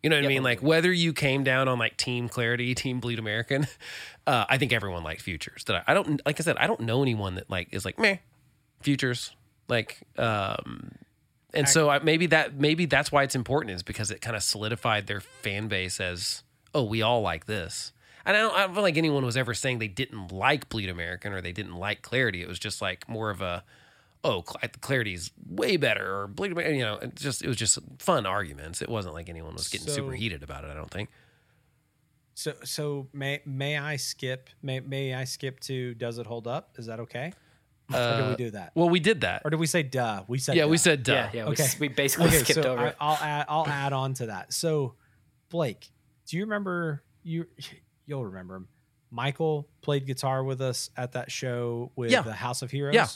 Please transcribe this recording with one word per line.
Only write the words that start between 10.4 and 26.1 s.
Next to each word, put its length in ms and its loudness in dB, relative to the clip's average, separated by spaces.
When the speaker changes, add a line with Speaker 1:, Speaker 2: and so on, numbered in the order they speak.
Speaker 1:
and 120 2
Speaker 3:
Ac- 60 4
Speaker 1:
so 180 8
I, 100 6
maybe 280 4
that, 280 4
maybe 300 4
that's 280 4
why 100 6
it's 120 -2
important, 400 0
is 80 -8
because 280 -4
it 100 -8
kinda 200 -4
solidified 680 0
their 140 -4
fan 480 -6
base 320 -2
as, 420 -4
"Oh, 80 4
we 180 0
all 200 4
like 240 -2
this." 480 -6
And 100 2
I 60 6
don't, 120 2
I 120 4
don't 80 -4
feel 100 0
like 140 4
anyone 280 2
was 120 0
ever 160 0
saying 260 -2
they 80 -4
didn't 460 -8
like 340 2
Bleed 220 -4
American 440 -6
or 80 -6
they 120 -8
didn't 240 -8
like 240 -2
Clarity. 400 0
It 80 -8
was 100 -8
just, 220 -6
like, 260 -4
more 220 -4
of 120 -4
a, 220 -4
"Oh, 220 0
Cl-, 240 -6
Clarity's 500 -2
way 300 2
better," 460 0